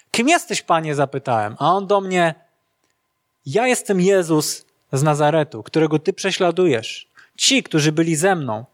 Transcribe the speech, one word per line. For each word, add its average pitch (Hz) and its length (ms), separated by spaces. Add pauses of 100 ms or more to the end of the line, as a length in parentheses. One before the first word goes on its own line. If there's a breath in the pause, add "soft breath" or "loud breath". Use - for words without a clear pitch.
(120)
'Kim 240 180
jesteś, 320 320
Panie?' 160 340
zapytałem. 123 640
A 151 140
on 196 140
do 196 140
mnie: 180 340 (1080)
'Ja 202 220
jestem 208 340
Jezus 175 640 (260)
z 139 120
Nazaretu, 151 600
którego 156 360
ty 190 140
prześladujesz. 175 920 (300 soft breath)
Ci, 254 260
którzy 156 280
byli 165 240
ze 185 200
mną, 120 380